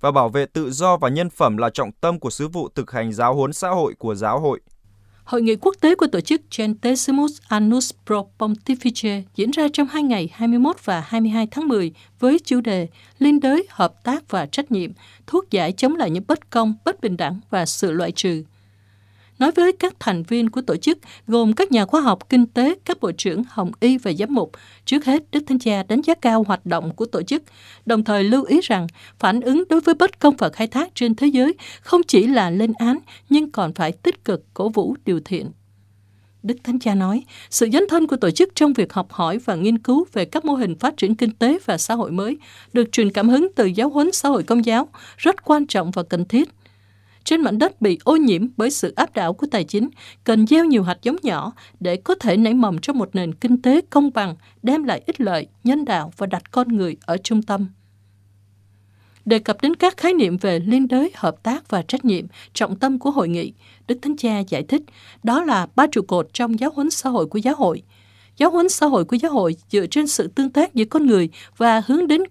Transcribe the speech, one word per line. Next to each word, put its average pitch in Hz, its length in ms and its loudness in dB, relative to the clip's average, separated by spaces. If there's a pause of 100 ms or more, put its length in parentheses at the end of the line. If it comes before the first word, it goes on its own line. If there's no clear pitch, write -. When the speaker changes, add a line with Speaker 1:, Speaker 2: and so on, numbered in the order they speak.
Speaker 1:
và 139 100 0
bảo 135 180 2
vệ 123 180 -2
tự 156 240 -6
do 175 260 0
và 147 120 -2
nhân 165 220 -2
phẩm 117 260 0
là 117 140 -2
trọng 113 220 -6
tâm 170 260 -4
của 131 120 -6
sứ 151 180 -8
vụ 165 200 -8
thực - 220 -8
hành 113 220 -4
giáo 120 220 0
huấn 139 180 -2
xã 185 160 -6
hội 180 300 -2
của 110 160 -6
giáo 107 260 -2
hội. 143 200 -2 (640)
Speaker 2:
Hội 240 180 -2
nghị 226 140 0
quốc 381 240 -2
tế 330 140 4
của 359 120 0
tổ 175 140 -2
chức 302 200 -2 (160)
Centesimus 254 920 -2
Annus 214 420 0 (160)
Pro 208 180 -2 (140)
Pontifice 214 840 -4 (140)
diễn 214 140 -2
ra 294 220 0
trong 294 140 0
hai 302 160 -4
ngày 220 300 -2
hai 233 160 -2
mươi 233 100 2
mốt 285 260 2
và 180 220 -2
hai 226 140 -2
mươi 226 100 2
hai 220 200 -2
tháng 311 180 -4
mười 190 240 0 (260)
với 262 260 2
chủ 247 160 0
đề 190 280 -4 (300)
Liên 294 220 4
đới, 294 300 0
hợp - 340 -2
tác 269 260 -4
và 170 160 -2
trách 285 240 -6
nhiệm, 185 200 -2 (360)
thuốc 370 240 -2
giải 180 220 0
chống 269 240 0
lại 247 140 -2
những 175 180 -4
bất - 220 -2
công, 220 240 0 (100)
bất 381 160 -4
bình 190 160 -4
đẳng 170 240 -4 (100)
và 180 160 -2
sự 185 260 -4
loại 170 200 -4
trừ. 170 300 -4 (960)
Nói 277 120 2
với 349 220 4
các 370 280 -4
thành 180 220 -2
viên 233 280 -2
của 254 120 -6
tổ 165 140 -2
chức, 311 220 -2 (280)
gồm 220 260 2
các 381 200 0
nhà 214 140 2
khoa 302 140 2
học, 233 280 0
kinh 247 180 4
tế, 254 280 0 (100)
các 359 160 -6
bộ 180 120 -4
trưởng, 175 360 -4
hồng 180 320 -6
y 254 180 2
và 208 140 -4
giám 208 220 -4
mục, 202 180 -2 (320)
trước 285 200 -2
hết 285 260 0
Đức 294 160 -2
Thánh 262 120 0
Cha 208 240 -2
đánh 214 180 0
giá 320 140 2
cao 226 320 2
hoạt 190 200 -4
động 165 280 -4
của 226 120 -4
tổ 190 160 -4
chức, 285 200 -4 (440)
đồng 220 180 2
thời 202 200 0
lưu 254 200 2
ý 302 160 2
rằng 190 260 -2 (320)
phản 214 220 0
ứng 262 300 2
đối 320 100 4
với 330 140 2
bất 370 240 2
công 285 180 4
và 175 120 0
khai 220 180 -4
thác 269 280 -4
trên 233 200 0
thế 269 120 0
giới 285 280 2 (260)
không - 220 2
chỉ 220 240 4
là 233 240 2
lên 214 280 0
án, 240 200 0 (320)
nhưng 294 200 2
còn 175 240 -4
phải 165 180 -2
tích - 320 -2
cực - 300 -6
cổ 196 140 -2
vũ 214 360 -2
điều 175 200 -2
thiện. 165 260 -8 (920)
Đức 233 220 -4
Thánh 247 140 -4
Cha 214 160 -2
nói, 196 300 0 (260)
sự - 220 2
dấn 330 160 4
thân 330 180 2
của 277 100 -2
tổ 196 140 2
chức 370 240 2
trong 294 180 4
việc 214 200 0
học 180 200 -6
hỏi 175 260 -2
và 233 160 -4
nghiên 208 240 0
cứu 277 340 0
về 190 120 -2
các 311 200 -6
mô 294 100 0
hình 196 240 -4
phát 202 180 -2
triển 196 180 0
kinh 220 200 -2
tế 269 300 0
và 180 140 -2
xã - 160 -4
hội 226 160 -4
mới 202 280 -4 (340)
được 240 200 0
truyền 214 180 2
cảm 208 180 2
hứng 285 280 4
từ 233 80 4
giáo 196 240 0
huấn 294 240 0
xã - 160 -2
hội 262 140 0
công 233 220 0
giáo, 233 240 0 (280)
rất 381 280 0
quan 302 220 2
trọng 180 240 -2
và 180 120 -4
cần 175 220 -4
thiết. 247 240 0 (760)
Trên 330 160 2
mảnh 214 180 0
đất 311 220 0
bị 196 240 2
ô 302 120 4
nhiễm 226 300 2 (100)
bởi 233 140 0
sự 214 260 -4
áp - 180 -2
đảo 175 180 -2
của 285 180 -6
tài 190 140 -2
chính, 208 260 -2 (340)
cần 220 220 4
gieo 320 180 6
nhiều 269 180 4
hạt 180 200 -4
giống 262 200 -2
nhỏ 180 300 -4 (280)
để 185 160 -2
có 262 180 0
thể 220 220 0
nảy 226 180 4
mầm 214 240 2
trong 285 200 -4
một 196 140 -4
nền 175 220 -4
kinh 247 280 0
tế 262 180 4 (100)
công 285 240 2
bằng, 196 200 -4 (280)
đem 294 220 0
lại 208 220 -4
ích - 140 -6
lợi, 180 260 -2 (180)
nhân 277 200 0
đạo 170 320 -4
và 196 100 -6
đặt 185 240 -8
con 240 260 -2
người 180 200 -2 (100)
ở 170 100 -2
trung 214 260 -2
tâm. 202 260 -4 (1600)
Đề 220 140 2
cập - 240 -4
đến 311 140 0
các 359 200 2
khái 359 180 0
niệm 190 220 2
về 180 240 -2
liên 247 280 2
đới, 254 260 0
hợp - 280 -4
tác 262 280 -4
và 185 120 -2
trách 262 220 -6
nhiệm, 180 220 0 (260)
trọng 196 240 -4
tâm 269 220 -2
của 269 120 -2
hội 254 180 0
nghị, 170 240 -4 (340)
Đức 254 160 -4
Thánh 294 140 -4
Cha 226 220 -2
giải 190 240 -4
thích, 302 200 -2 (400)
đó 247 220 0
là 208 220 0 (100)
ba 269 160 4
trụ 214 100 -2
cột 180 300 -2
trong 226 280 -4
giáo 269 140 -2
huấn 285 160 -2
xã - 200 -6
hội 208 160 -2
của 208 120 -6
giáo 254 160 0
hội. 214 280 -2 (540)
Giáo 320 140 4
huấn 349 180 2
xã 311 180 0
hội 240 180 2
của 208 120 -2
giáo 302 160 0
hội 180 240 0 (140)
dựa 196 160 0
trên 302 200 0
sự 202 220 -2
tương 269 220 -2
tác 302 240 0
giữa 220 100 2
con 302 220 0
người 190 220 4 (280)
và 226 300 2
hướng 320 200 2
đến 311 240 2